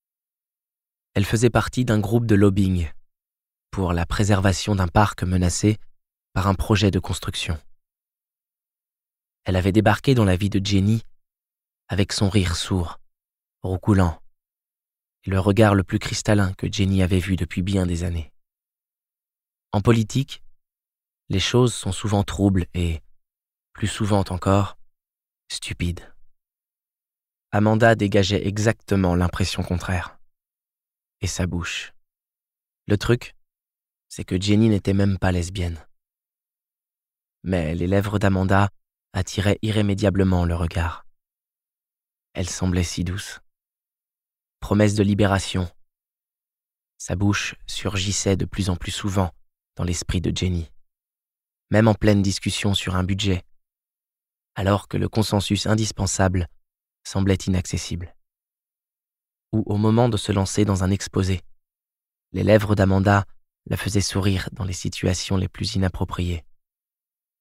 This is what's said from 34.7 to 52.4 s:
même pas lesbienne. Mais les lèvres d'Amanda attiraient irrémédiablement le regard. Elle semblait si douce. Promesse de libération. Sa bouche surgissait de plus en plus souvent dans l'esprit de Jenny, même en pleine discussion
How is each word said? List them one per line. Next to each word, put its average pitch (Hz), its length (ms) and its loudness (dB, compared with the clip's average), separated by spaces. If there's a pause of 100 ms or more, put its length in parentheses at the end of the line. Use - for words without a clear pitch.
même 101 240 2
pas 92 140 0
lesbienne. 87 520 -4 (1600)
Mais 85 320 -2
les 90 140 -2
lèvres 101 320 0
d'Amanda 98 500 2 (420)
attiraient 95 500 -2
irrémédiablement 98 800 2
le 85 100 0
regard. 85 500 -4 (1300)
Elle 92 160 -6
semblait 90 360 -2
si - 180 -6
douce. 92 380 -8 (1200)
Promesse 104 340 2
de 107 80 2
libération. 98 640 2 (1300)
Sa - 180 -6
bouche 101 400 -2 (100)
surgissait 98 720 -2
de 92 80 -4
plus 95 260 -4
en 87 60 -2
plus - 160 -10
souvent 95 400 -2 (420)
dans 92 100 -6
l'esprit 90 360 -4
de 85 140 -2
Jenny, 87 360 -4 (1000)
même 110 180 6
en 107 60 6
pleine 101 280 4
discussion 98 520 -2